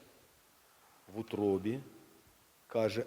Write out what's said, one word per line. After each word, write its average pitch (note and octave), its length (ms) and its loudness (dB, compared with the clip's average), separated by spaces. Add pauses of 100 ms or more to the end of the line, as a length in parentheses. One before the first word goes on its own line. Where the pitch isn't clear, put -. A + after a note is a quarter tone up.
(1160)
в A2 40 -4
утробі, — G2+ 600 0 (880)
каже A2 400 0